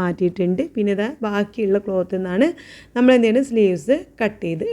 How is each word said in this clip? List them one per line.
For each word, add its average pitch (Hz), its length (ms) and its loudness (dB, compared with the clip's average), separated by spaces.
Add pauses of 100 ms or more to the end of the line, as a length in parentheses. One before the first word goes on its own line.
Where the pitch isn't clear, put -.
മാറ്റിയിട്ടുണ്ട്. 180 640 -2 (120)
പിന്നെ 202 220 -2
ഇതാ 208 120 -4 (180)
ബാക്കിയുള്ള 202 600 -2
ക്ലോത്തിൽ 185 320 -4
നിന്നാണ് 185 300 0 (460)
നമ്മൾ 247 200 4
എന്ത് 233 120 4
ചെയ്യുന്നത്, 254 260 2
സ്ലീവ്സ് 208 460 2 (240)
കട്ട് 214 220 -4
ചെയ്ത് 165 280 -4